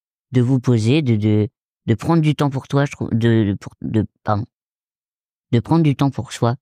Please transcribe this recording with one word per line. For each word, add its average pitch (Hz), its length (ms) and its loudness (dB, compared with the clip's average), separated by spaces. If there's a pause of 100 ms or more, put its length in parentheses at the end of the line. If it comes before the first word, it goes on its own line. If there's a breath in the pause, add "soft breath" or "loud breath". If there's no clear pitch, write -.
(320)
de 123 100 2
vous 127 180 0
poser, 123 400 2
de, 120 160 0
de, 107 320 0 (380)
de 110 80 0
prendre 165 260 0
du 151 140 2
temps 143 160 -2
pour 127 180 -8
toi, 143 160 0
je 143 80 -6
trouve, - 180 -8
de, 113 340 2
de, 98 100 0
pour, - 260 -12
de, 107 260 -2 (180)
pardon, 104 200 -2 (1080)
de 117 80 2
prendre 165 220 0
du 143 140 0
temps 139 140 0
pour - 220 -10
soi. 120 300 -2